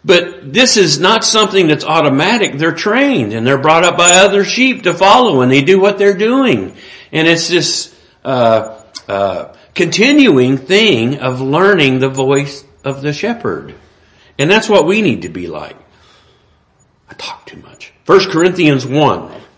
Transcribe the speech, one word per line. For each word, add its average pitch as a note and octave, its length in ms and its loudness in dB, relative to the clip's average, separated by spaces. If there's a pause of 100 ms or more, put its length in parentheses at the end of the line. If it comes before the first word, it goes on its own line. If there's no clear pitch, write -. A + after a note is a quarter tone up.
But F3 460 -2
this B3 240 0
is D3+ 240 2
not G#3 240 2
something G3 440 0
that's D3+ 180 0
automatic. D#3 720 0
They're D#3+ 160 -2
trained, G#3+ 580 -2
and A2+ 160 -4
they're C#3 100 2
brought D#3 280 2
up E3+ 120 0
by F3 140 2
other G3 320 4
sheep B3 400 -2
to E3+ 100 -2
follow, G3 480 2
and B2+ 100 2
they C#3 100 4
do F#3 180 2
what G3 180 2
they're G3+ 200 2
doing. G#3+ 580 0 (380)
And D#3+ 140 0
it's E3 200 0
this, - 480 -4 (300)
uh, A#2 560 0 (260)
uh, F#2+ 460 -4 (200)
continuing F3+ 840 2
thing C#3+ 640 0
of B2+ 200 -6
learning C#3+ 600 0
the C3+ 100 0
voice C#3 560 -2 (180)
of C3+ 180 -8
the D3 120 -4
shepherd. D3 600 -8 (640)
And D3+ 140 0
that's A3 160 0
what F#3 180 2
we G#3 160 0
need A2 200 -2
to E2+ 80 -12
be F2 180 -10
like. D2+ 300 -14 (1300)
I - 40 -20
talk - 320 -16
too - 120 -20
much. - 360 -20 (100)
First F#3+ 260 4
Corinthians D#3+ 560 0
one. A#2+ 460 -2 (260)